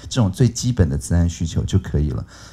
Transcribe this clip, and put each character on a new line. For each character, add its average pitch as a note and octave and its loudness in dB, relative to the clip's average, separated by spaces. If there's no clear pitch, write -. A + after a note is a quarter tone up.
这 - -4
种 G2 2
最 B2 2
基 - -2
本 F#2+ 4
的 C#2 -2
资 - -4
安 E2+ 4
需 E2+ -4
求 - -2
就 - 0
可 D2+ 0
以 D2 0
了。 A#1+ -6